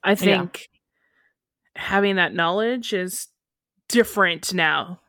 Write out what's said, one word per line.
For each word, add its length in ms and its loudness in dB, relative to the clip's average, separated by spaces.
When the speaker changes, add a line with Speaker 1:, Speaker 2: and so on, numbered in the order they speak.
Speaker 1:
I 80 2
Speaker 2:
Yeah. 40 4
Speaker 1:
think 540 0
having 420 0
that 160 0
knowledge 600 -2
is 340 -6
different 680 2
now 560 0